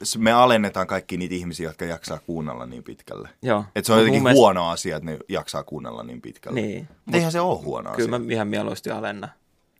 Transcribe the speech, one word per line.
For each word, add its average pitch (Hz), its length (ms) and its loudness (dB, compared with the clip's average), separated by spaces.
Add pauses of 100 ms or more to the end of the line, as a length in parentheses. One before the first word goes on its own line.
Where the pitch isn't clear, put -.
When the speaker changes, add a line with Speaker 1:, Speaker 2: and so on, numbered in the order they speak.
Speaker 1:
s-, - 160 -4
me 113 140 4
alennetaan 110 540 4
kaikki 95 300 -4
niitä 90 180 -4
ihmisiä, 87 340 -6
jotka 78 160 -10
jaksaa 82 340 -8
kuunnella 71 480 -8
niin 60 160 -14
pitkälle. - 460 -16 (140)
Speaker 2:
Joo. 107 220 0 (100)
Speaker 1:
Et 104 100 -4
se 117 80 2
on 110 60 8
Speaker 2:
Mut - 20 10
Speaker 1:
jotenkin 113 180 6
Speaker 2:
mun 135 40 2
mielestä 131 180 8
Speaker 1:
huono 90 280 6
asia, 85 280 -4
että 80 140 -8
ne 76 80 -8 (100)
jaksaa 80 360 -6
kuunnella 60 380 -12
niin 60 180 -14
pitkälle. - 400 -10
Speaker 2:
Niin. 107 280 -8 (180)
Speaker 1:
Mut - 80 -2
eihän 170 120 2
Speaker 2:
Mut 160 60 -2
Speaker 1:
se 170 80 0
oo 175 220 -2
huono - 280 -8
Speaker 2:
kyllä 117 260 -2
Speaker 1:
asia. 117 100 -6
Speaker 2:
mä 120 60 -4
ihan 110 160 0
mieluusti 107 420 -4
alennan. 104 400 -8 (500)